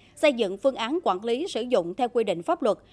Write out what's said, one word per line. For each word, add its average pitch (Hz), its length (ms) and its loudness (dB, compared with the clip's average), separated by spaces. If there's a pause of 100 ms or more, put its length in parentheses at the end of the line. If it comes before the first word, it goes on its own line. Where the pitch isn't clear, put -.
(160)
xây 294 180 4
dựng 202 240 -2
phương 262 180 2
án 269 280 -2
quản 196 200 0
lý 247 240 -2
sử 226 140 -4
dụng 196 320 0
theo 247 160 -2
quy 226 140 0
định 175 200 -2
pháp 349 180 -2
luật. 214 160 2 (160)